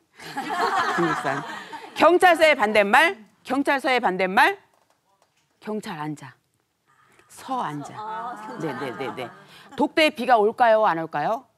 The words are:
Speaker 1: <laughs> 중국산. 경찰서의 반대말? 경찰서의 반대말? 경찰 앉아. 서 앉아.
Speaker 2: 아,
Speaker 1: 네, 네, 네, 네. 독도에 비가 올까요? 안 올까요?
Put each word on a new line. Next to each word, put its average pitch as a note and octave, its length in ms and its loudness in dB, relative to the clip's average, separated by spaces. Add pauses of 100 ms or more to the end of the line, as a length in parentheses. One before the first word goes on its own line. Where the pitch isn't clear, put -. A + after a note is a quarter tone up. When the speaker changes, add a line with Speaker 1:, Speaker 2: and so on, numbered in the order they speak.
(160)
Speaker 1:
<laughs> F4+ 800 -4
중국산. D3+ 460 -2 (520)
경찰서의 E4 640 6
반대말? A3 680 2 (200)
경찰서의 C4+ 560 0
반대말? G3+ 580 0 (1000)
경찰 G#3+ 380 -10
앉아. D3 360 -12 (920)
서 - 320 -10
앉아. D3+ 360 -8
Speaker 2:
아, A3+ 640 -12
Speaker 1:
네, D3+ 180 -6
네, B2+ 180 -10
네, C3+ 180 -10
네. B2 160 -12 (460)
독도에 D#4 340 2
비가 A#3+ 280 2
올까요? A3 480 4
안 E3 120 0
올까요? E3 480 -6 (120)